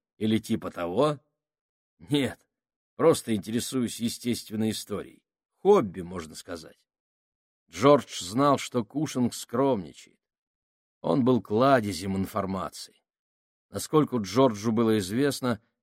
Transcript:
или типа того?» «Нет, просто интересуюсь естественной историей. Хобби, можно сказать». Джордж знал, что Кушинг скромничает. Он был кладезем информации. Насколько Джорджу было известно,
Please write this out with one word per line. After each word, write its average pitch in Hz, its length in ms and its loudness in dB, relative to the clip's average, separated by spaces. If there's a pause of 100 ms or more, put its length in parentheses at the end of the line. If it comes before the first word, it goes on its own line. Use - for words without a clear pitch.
(180)
или 110 220 2
типа 110 320 -4
того?» 110 480 0 (800)
«Нет, 117 400 -2 (560)
просто 131 400 2
интересуюсь 110 640 -4
естественной 110 720 -4
историей. - 520 -10 (380)
Хобби, 120 400 4
можно 85 320 -12
сказать». 82 460 -16 (880)
Джордж 123 540 2
знал, 127 340 2
что - 260 -4
Кушинг 127 520 -4
скромничает. 117 800 -4 (840)
Он 147 220 2
был 120 180 4
кладезем 104 760 0
информации. 95 800 -6 (720)
Насколько 123 480 0
Джорджу 110 540 2
было 110 280 2
известно, 120 640 -2 (220)